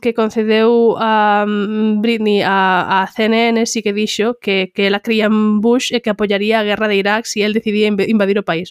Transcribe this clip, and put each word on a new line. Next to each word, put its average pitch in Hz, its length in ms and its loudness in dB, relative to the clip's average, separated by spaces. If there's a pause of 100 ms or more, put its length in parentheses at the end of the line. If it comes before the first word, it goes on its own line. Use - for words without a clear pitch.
que 233 120 -2
concedeu 220 840 2
a, 214 480 2
mm, 214 560 -2
Britney 214 400 0
a, 190 600 0
a 190 80 -2
C 220 200 -2
N 226 40 2 (200)
N, 226 120 0
sí 220 160 -6
que 202 120 -2
dixo 214 440 -2
que, 190 360 -2
que 202 120 -2
ela 202 160 -2
cría 214 240 0
en 214 360 2
Bush 240 320 2
e 226 80 -2
que 220 80 -4
apoiaría 208 480 0
a 208 80 -2
guerra 208 200 -2
de 202 120 0
Irak 208 280 -2
si 208 160 -4
él 214 120 0
decidía 214 360 0
inv-, 202 200 0
invadir 202 280 2
o 196 80 -6
país. 170 240 -4